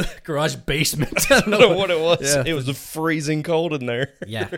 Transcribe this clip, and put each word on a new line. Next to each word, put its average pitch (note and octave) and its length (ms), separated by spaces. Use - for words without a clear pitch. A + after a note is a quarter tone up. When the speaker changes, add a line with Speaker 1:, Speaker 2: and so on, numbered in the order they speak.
Speaker 1:
<laughs> - 140
Garage D3 320
basement. D3+ 580
<laughs> - 40
I C4+ 60
Speaker 2:
<laughs> - 0
I A3+ 60
don't G#3+ 80
know G#3 260
what F#3+ 160
it D#3+ 80
was. D#3+ 340
Speaker 1:
Yeah. C3+ 100
Speaker 2:
It E3 100
was C3 120
the C3+ 80
freezing D#3 680
cold E3 300
in B2+ 120
there. A#2+ 320
<laughs> - 80
Speaker 1:
Yeah. A2 320